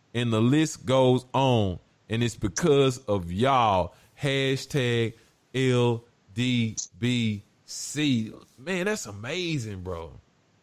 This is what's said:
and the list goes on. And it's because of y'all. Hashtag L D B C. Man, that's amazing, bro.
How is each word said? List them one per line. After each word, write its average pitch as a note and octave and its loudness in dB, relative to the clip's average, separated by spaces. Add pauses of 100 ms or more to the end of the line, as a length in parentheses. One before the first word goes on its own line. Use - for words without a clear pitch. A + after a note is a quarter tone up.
(140)
and A#2+ 0
the A2 4
list D3 2
goes B2+ 4
on. A#2 2 (320)
And A2+ 0
it's A#2+ -2
because C3+ 2
of F#2+ -2
y'all. G#2+ 2 (280)
Hashtag C3+ -2 (400)
L B2 2 (300)
D A#2 0 (240)
B A2+ 0 (220)
C. C3 -2 (260)
Man, F3 -4
that's G#3 -4
amazing, A2+ -6
bro. E2+ -8 (520)